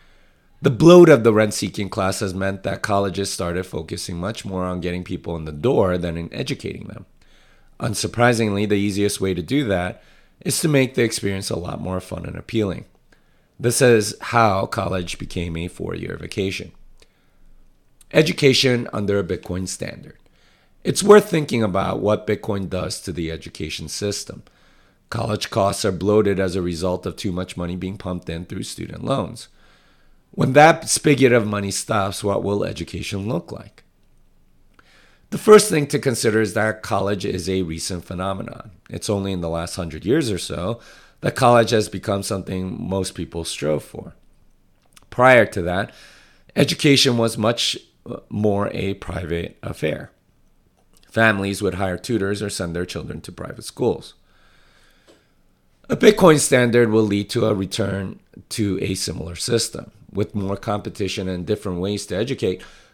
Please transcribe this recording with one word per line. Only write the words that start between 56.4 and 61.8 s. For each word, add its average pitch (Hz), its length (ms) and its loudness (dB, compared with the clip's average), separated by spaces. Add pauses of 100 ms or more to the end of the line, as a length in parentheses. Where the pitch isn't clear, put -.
will 110 120 4
lead 101 280 0
to 110 160 0
a 110 60 2
return 98 640 -4 (300)
to 101 320 -2
a 95 120 -4
similar 87 420 -8
system. - 560 -4 (200)
With - 220 -4
more 98 240 -4
competition 101 680 -6
and 90 180 -6
different 98 340 -4
ways 101 280 -4